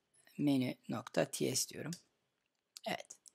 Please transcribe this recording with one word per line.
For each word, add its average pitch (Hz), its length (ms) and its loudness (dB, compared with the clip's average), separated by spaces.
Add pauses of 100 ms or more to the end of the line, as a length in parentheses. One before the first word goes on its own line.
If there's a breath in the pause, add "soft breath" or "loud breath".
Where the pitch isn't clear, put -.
(380)
menu 135 360 4 (140)
nokta 147 420 0
T 135 260 0
S - 120 0
diyorum. 143 240 -8 (920)
Evet. - 320 -6 (160 soft breath)